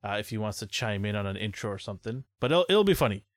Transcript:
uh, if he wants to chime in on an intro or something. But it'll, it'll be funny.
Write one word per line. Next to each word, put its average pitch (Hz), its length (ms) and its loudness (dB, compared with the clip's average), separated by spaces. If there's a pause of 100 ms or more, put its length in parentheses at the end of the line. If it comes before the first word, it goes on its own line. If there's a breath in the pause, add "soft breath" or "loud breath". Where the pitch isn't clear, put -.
uh, 104 160 -2
if 107 120 -6
he 110 80 -4
wants 107 200 -4
to 110 80 -8
chime 104 380 -2
in 104 120 -2
on 101 100 -2
an 98 100 -4
intro 104 340 -4
or 98 80 -6
something. 113 460 -8 (160)
But 123 120 0
it'll, 175 160 4
it'll 202 160 6
be 196 100 6
funny. 104 300 2 (120)